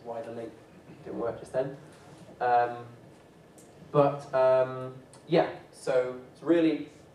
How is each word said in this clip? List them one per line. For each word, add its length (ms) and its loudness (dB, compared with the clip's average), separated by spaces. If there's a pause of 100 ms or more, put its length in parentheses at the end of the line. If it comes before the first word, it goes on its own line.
why 180 -10
the 100 -12
link 200 -12 (520)
didn't 160 -10
work 200 -6
just 120 -18
then. 240 -2 (640)
Um, 460 2 (1040)
but, 420 2
um, 640 2 (320)
yeah, 220 2 (220)
so 440 -2 (160)
it's 120 -20
really, 460 2 (260)